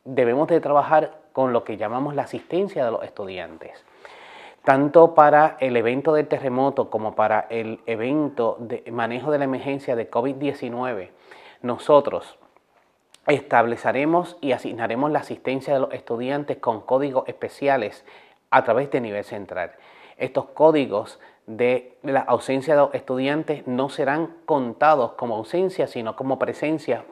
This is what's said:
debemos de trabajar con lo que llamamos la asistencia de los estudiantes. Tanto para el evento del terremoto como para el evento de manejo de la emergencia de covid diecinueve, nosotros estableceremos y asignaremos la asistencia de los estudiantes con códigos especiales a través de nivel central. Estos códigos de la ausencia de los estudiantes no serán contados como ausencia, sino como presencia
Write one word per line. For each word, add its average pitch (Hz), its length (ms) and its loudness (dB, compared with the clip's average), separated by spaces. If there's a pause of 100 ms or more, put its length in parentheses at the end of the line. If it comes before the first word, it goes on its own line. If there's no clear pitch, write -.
debemos 127 420 0
de 165 140 2
trabajar 147 720 2
con 131 200 0
lo 117 120 0
que 110 120 -8
llamamos 127 380 -4
la 139 80 -2
asistencia 160 600 -4
de 117 80 0
los 110 120 -4
estudiantes. 90 800 -12 (800)
Tanto 147 500 6
para 151 460 6
el 127 160 0
evento 131 380 0
del 147 140 0
terremoto 131 600 0
como 107 260 -4
para 107 360 0
el 113 340 -6
evento 117 760 -2
de 120 320 -10
manejo 120 400 -4
de 147 60 2
la 139 80 -2
emergencia 135 520 -4
de 113 120 -4
covid 131 280 -2
diecinueve, 127 760 -6 (480)
nosotros 120 800 2 (880)
estableceremos 135 1120 0
y 139 120 -2
asignaremos 117 580 -2
la 143 80 0
asistencia 135 560 -4
de 131 60 2
los 131 120 -2
estudiantes 127 640 -6
con 110 240 -2
códigos 131 480 0
especiales 120 800 -4 (440)
a 127 140 4
través 127 260 0
de 135 120 -2
nivel 101 220 -6
central. 92 480 -10 (440)
Estos 131 300 -4
códigos 131 720 2 (260)
de 123 560 -2
la 139 180 0
ausencia 135 560 0
de 143 40 6
los 139 140 4
estudiantes 139 720 -4
no 127 240 -2
serán 151 460 -2 (100)
contados 135 640 2
como 117 240 -6
ausencia, 175 500 -2
sino 113 300 -8
como 131 220 -2
presencia 135 720 -2